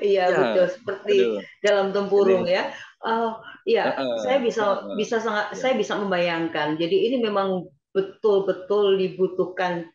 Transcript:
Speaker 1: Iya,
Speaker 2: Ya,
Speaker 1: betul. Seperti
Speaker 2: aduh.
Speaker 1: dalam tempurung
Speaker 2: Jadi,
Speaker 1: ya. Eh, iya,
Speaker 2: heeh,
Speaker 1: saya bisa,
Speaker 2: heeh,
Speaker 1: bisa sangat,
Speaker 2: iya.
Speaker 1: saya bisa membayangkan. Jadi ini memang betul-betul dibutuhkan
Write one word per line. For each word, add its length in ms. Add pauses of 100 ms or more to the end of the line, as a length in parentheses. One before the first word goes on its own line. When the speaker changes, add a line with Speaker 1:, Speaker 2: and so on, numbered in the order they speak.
Speaker 1:
Iya, 280
Speaker 2:
Ya, 80
Speaker 1:
betul. 320
Seperti 440
Speaker 2:
aduh. 260 (220)
Speaker 1:
dalam 320
tempurung 520
Speaker 2:
Jadi, 120
Speaker 1:
ya. 60 (380)
Eh, 300 (340)
iya, 180 (140)
Speaker 2:
heeh, 240
Speaker 1:
saya 200
bisa, 200 (160)
Speaker 2:
heeh, 200
Speaker 1:
bisa 240
sangat, 320
Speaker 2:
iya. 40
Speaker 1:
saya 200
bisa 200
membayangkan. 800
Jadi 180 (140)
ini 120
memang 440 (260)
betul-betul 1040
dibutuhkan 1000